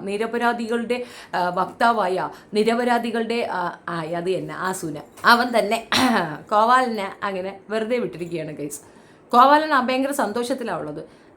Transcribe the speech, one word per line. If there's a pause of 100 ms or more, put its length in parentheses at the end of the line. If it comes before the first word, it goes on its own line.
നിരപരാധികളുടെ, (400)
ആ, (160)
വക്താവായ, (280)
നിരപരാധികളുടെ, (200)
ആ, (320)
ആ, (240)
അത്
തന്നെ, (100)
ആ
സുന. (360)
അവൻ (100)
തന്നെ (140)
<clears throat>
കോവാലനെ (200)
അങ്ങനെ (160)
വെറുതെ
വിട്ടിരിക്കുകയാണ്,
ഗൈസ്. (540)
കോവാലൻ
ആ
ഭയങ്കര (120)
സന്തോഷത്തിലാ
ഉള്ളത്. (360)